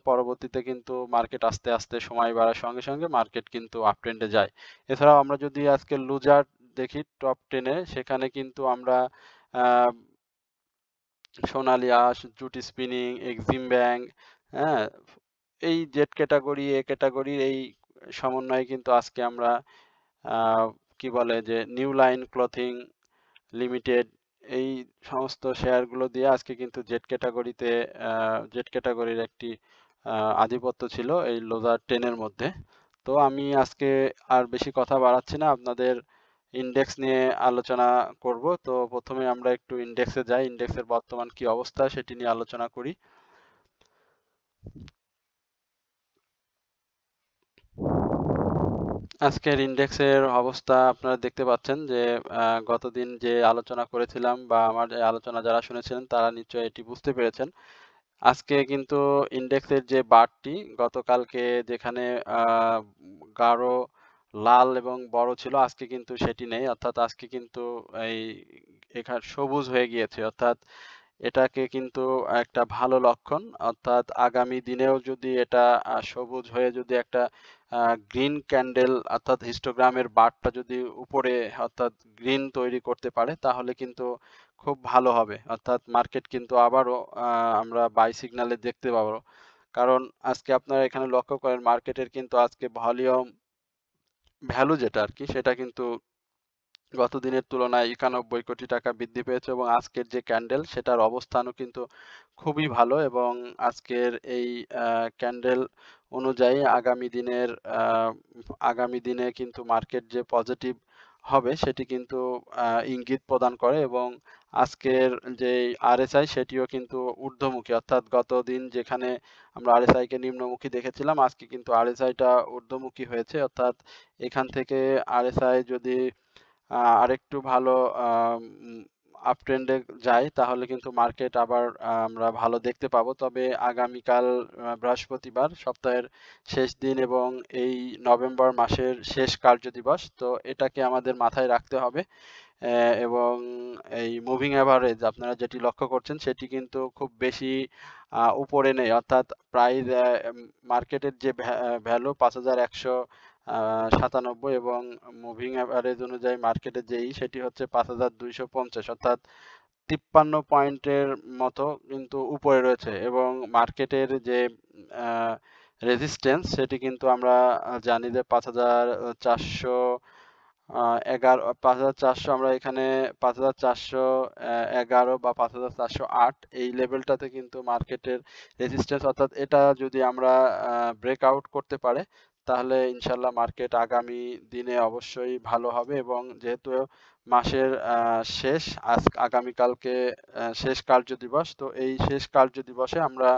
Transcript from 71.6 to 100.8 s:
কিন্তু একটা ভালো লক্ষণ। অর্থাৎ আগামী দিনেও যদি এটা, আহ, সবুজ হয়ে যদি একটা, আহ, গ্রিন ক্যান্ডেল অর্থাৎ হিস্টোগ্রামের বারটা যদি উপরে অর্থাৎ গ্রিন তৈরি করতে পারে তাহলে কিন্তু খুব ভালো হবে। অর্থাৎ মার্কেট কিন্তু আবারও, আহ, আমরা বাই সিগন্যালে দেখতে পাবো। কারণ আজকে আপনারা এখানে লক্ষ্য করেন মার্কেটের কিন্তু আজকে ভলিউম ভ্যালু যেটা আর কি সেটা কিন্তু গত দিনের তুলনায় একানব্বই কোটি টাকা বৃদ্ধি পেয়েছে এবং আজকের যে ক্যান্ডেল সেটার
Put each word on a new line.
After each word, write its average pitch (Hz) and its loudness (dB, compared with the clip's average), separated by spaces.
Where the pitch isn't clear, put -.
কিন্তু 131 -2
একটা 120 0
ভালো 127 2
লক্ষণ। 127 2
অর্থাৎ 120 0
আগামী 123 0
দিনেও 131 2
যদি 131 -6
এটা, 120 4
আহ, 117 -4
সবুজ 123 -10
হয়ে 123 0
যদি 123 -4
একটা, 120 0
আহ, 120 2
গ্রিন 143 -2
ক্যান্ডেল 127 2
অর্থাৎ 120 -2
হিস্টোগ্রামের 127 0
বারটা 113 0
যদি 123 -6
উপরে 123 -2
অর্থাৎ 117 -4
গ্রিন 131 -4
তৈরি 123 -2
করতে 123 -6
পারে 127 -2
তাহলে 123 -2
কিন্তু 127 -10
খুব 135 -6
ভালো 127 4
হবে। 107 0
অর্থাৎ 123 -2
মার্কেট 120 0
কিন্তু 123 -4
আবারও, 123 6
আহ, 117 0
আমরা 117 0
বাই 113 4
সিগন্যালে 120 -4
দেখতে 120 -4
পাবো। 110 0
কারণ 127 4
আজকে 127 -4
আপনারা 135 2
এখানে 131 -2
লক্ষ্য 127 0
করেন 127 -2
মার্কেটের 120 0
কিন্তু 127 -8
আজকে 120 2
ভলিউম 123 0
ভ্যালু 135 0
যেটা 113 0
আর 104 -2
কি - -14
সেটা 127 0
কিন্তু 123 -8
গত 127 0
দিনের 131 -2
তুলনায় 123 0
একানব্বই 123 -4
কোটি 123 -10
টাকা 120 -2
বৃদ্ধি 117 -8
পেয়েছে 123 -4
এবং 123 -2
আজকের 120 -2
যে 123 -6
ক্যান্ডেল 117 -2
সেটার 123 0